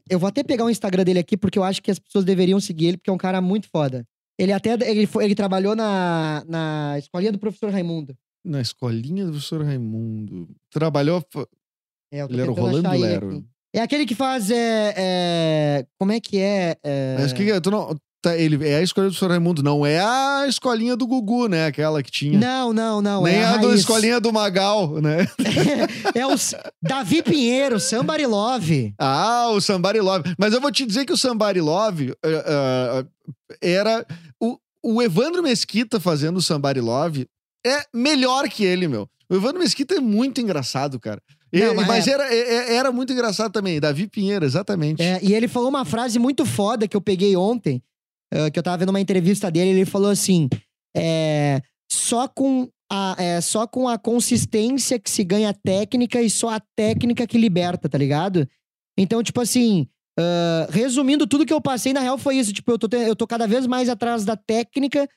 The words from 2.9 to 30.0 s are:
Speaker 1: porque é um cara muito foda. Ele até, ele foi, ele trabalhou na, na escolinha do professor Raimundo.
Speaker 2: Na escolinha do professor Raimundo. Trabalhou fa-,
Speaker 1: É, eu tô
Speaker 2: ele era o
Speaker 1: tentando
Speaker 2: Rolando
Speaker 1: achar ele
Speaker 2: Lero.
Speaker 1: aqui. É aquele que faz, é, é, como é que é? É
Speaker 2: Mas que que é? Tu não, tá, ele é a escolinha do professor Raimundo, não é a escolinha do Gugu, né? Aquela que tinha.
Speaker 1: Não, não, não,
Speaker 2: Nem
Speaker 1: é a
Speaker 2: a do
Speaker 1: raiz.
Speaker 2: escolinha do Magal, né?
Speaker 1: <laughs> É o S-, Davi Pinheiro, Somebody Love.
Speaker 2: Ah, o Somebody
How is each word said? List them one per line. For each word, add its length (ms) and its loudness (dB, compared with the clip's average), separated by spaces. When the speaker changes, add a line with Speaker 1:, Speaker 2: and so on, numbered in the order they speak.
Speaker 1:
porque 140 -6
é 20 0
um 60 -2
cara 220 -2
muito 280 -2
foda. 360 -2
Ele 140 2
até, 220 0
ele 180 4
foi, 180 0
ele 100 2
trabalhou 400 0
na, 760 -2
na 500 -4
escolinha 340 -4
do 60 -4
professor 320 -6
Raimundo. 460 -4
Speaker 2:
Na 160 -4
escolinha 640 -6
do 60 -4
professor 320 -6
Raimundo. 840 -6
Trabalhou 600 0
fa-, 160 -8
Speaker 1:
É, 100 -8
eu 60 -8
tô 60 -8
Speaker 2:
ele 80 -2
era 80 0
o 40 -2
Speaker 1:
tentando 160 0
Speaker 2:
Rolando 180 0
Speaker 1:
achar 80 2
ele 100 2
Speaker 2:
Lero. 240 -2
Speaker 1:
aqui. 140 -10
É 60 -2
aquele 260 0
que 80 -6
faz, 360 -2
é, 460 2
é, 880 0
como 140 0
é 80 0
que 180 -4
é? 460 0
É 340 -2
Speaker 2:
Mas 140 0
que 120 -2
que 60 2
é? 100 2
Tu 100 -2
não, 260 -2
tá, 140 2
ele 320 2
é 80 2
a 60 2
escolinha 260 0
do 60 0
professor 160 -2
Raimundo, 320 2
não 240 2
é 120 2
a 480 0
escolinha 480 0
do 120 -2
Gugu, 420 0
né? 180 2
Aquela 360 -2
que 80 -10
tinha. 280 2
Speaker 1:
Não, 340 2
não, 280 0
não, 220 0
Speaker 2:
Nem 140 4
Speaker 1:
é 80 2
a 100 2
Speaker 2:
a 20 2
do 120 4
Speaker 1:
raiz. 120 6
Speaker 2:
escolinha 400 2
do 120 0
Magal, 680 0
né? 260 2
Speaker 1:
<laughs> 760 0
É 120 -2
o 60 0
S-, 220 -2
Davi 400 0
Pinheiro, 580 0
Somebody 460 -2
Love. 720 0
Speaker 2:
Ah, 520 2
o 100 2
Somebody 400 0